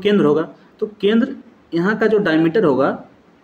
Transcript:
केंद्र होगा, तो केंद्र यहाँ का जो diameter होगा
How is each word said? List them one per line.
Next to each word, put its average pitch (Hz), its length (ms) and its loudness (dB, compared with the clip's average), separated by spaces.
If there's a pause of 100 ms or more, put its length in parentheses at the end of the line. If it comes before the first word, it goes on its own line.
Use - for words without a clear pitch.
केंद्र 202 220 2
होगा, 151 240 0 (320)
तो 214 60 -4 (140)
केंद्र 226 360 0 (380)
यहाँ 190 240 -2
का 220 80 0
जो 214 120 2
diameter 165 460 0
होगा 139 260 2 (540)